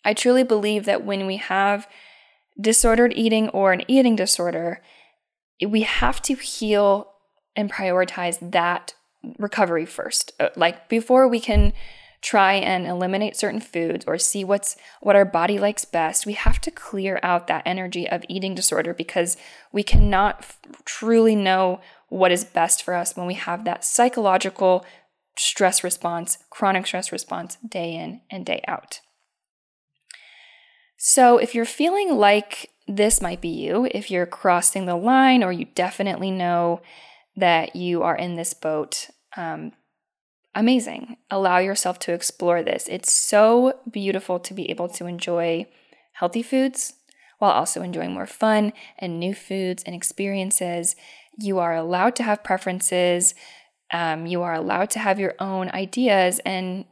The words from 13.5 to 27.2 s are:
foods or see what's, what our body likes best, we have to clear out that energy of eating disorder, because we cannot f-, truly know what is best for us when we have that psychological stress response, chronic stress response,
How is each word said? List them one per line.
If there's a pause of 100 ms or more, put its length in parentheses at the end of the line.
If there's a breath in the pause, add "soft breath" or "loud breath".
foods
or
see
what's, (260 loud breath)
what
our
body
likes
best,
we
have
to
clear
out
that
energy
of
eating
disorder,
because (340 loud breath)
we
cannot
f-, (260)
truly
know (300 soft breath)
what
is
best
for
us
when
we
have
that
psychological (520 loud breath)
stress
response, (100)
chronic
stress
response, (100)